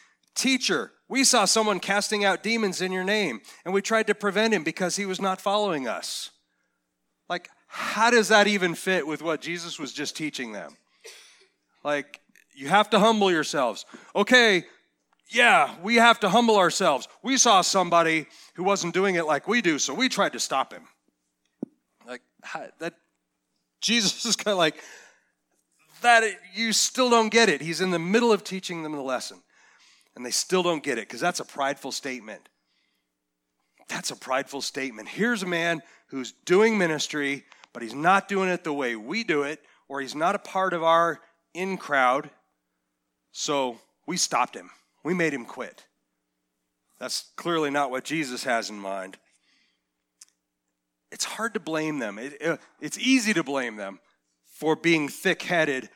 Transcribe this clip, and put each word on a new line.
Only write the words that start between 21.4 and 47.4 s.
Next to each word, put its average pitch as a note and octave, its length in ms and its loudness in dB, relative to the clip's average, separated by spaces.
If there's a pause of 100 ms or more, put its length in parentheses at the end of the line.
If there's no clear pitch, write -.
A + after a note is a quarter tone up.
Like, B2 180 -16 (200)
how, D3 240 -12 (140)
that, E3 140 -8 (840)
Jesus A3 460 0
is A3 80 -2
kinda G#3 220 -2
like, D#3+ 260 0 (1200)
that, A#3 220 6 (280)
you A3 200 -2
still - 360 0
don't A#3 200 4
get A3 200 6
it. D3 120 0
He's D#3 200 -6
in F#3 120 0
the E3+ 60 0
middle A3 340 2
of G3+ 100 2
teaching F3+ 400 -10
them D#3 100 -10
the D3 80 -8
lesson, B2 400 -6 (760)
and B2 120 -14
they A#2 60 -8
still - 300 0
don't E3+ 200 -2
get C3 160 -4
it, G#2+ 100 -8
'cause A#2 120 -14
that's F3 200 -2
a C3 40 -10
prideful C#3 480 -6
statement. A2+ 560 -12 (1400)
That's - 220 -8
a A#2+ 60 -8
prideful C3+ 440 -4
statement. A#2 480 -8
Here's A3+ 340 -2
a F#3+ 40 -6
man E3+ 340 -2 (280)
who's C3 240 -10
doing G#3+ 440 4
ministry, D3 720 -2 (260)
but A#2+ 100 -12
he's A2+ 120 -8
not F3+ 340 2
doing F#3+ 220 0
it F3 140 -4
the D#3 80 -4
way B2+ 240 -2
we D3+ 280 -8
do D3 200 0
it, D3+ 200 -8 (240)
or C#3 120 2
he's B2+ 140 -8
not E3 200 2
a G3+ 60 -6
part F#3+ 320 -2
of E3+ 100 -2
our E3 400 4 (320)
in F#3 240 -4
crowd, C#3 520 2 (1000)
so C3 500 -4 (240)
we F3+ 120 -6
stopped B2 400 -2
him. F2+ 140 -16 (340)
We D#3+ 100 -2
made E3 180 0
him A#2+ 140 -8
quit. - 400 -14 (1120)
That's - 380 -8
clearly D#3+ 340 -2